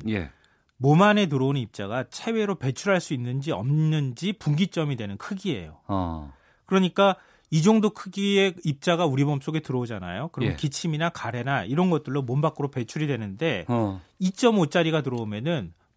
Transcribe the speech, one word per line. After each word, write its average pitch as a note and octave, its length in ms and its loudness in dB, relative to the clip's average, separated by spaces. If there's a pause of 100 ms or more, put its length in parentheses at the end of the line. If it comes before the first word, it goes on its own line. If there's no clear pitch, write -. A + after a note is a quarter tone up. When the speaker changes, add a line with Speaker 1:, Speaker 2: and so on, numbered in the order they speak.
Speaker 1:
예. G2+ 220 -2 (460)
Speaker 2:
몸 D3+ 260 6
안에 G#3 240 6
들어오는 C#3 340 0
입자가 A2 500 -6
체외로 G#3+ 440 -2
배출할 E3+ 460 -2
수 D#3+ 140 -6
있는지 C3 360 -4
없는지 D3 840 0
분기점이 D3+ 600 0
되는 G#2 220 -6
크기예요. A#2+ 640 -8 (100)
Speaker 1:
어. E2 440 -4 (340)
Speaker 2:
그러니까 F#3+ 500 4 (320)
이 D#3+ 140 2
정도 G#3+ 280 6
크기의 G3 640 0 (100)
입자가 E3+ 420 0
우리 C3+ 180 2
몸 C#3+ 160 0
속에 D#3 200 -4
들어오잖아요. A#2 720 -6
그럼 A#2 180 -2
Speaker 1:
예. D#2+ 60 -2
Speaker 2:
기침이나 D#3 540 -2
가래나 A#2+ 540 -4
이런 D#3+ 260 2
것들로 C#3+ 320 0
몸 B2+ 180 -2
밖으로 D3 320 -2
배출이 C#3 340 -4
되는데 A2 600 -2
Speaker 1:
어. G#2+ 320 0 (180)
Speaker 2:
이점오짜리가 F3+ 840 2
들어오면은 A#2 720 -4 (240)